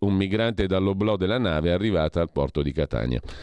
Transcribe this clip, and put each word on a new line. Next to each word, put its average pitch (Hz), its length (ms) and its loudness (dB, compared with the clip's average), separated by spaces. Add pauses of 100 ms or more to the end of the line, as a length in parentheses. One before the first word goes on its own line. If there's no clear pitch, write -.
un 101 120 2
migrante 98 540 0
dall'oblò 98 500 2
della 95 220 0
nave 85 320 2
è - 20 4
arrivata 87 480 0
al 82 100 -2
porto 71 300 -2
di 73 100 -2
Catania. 62 480 -2 (240)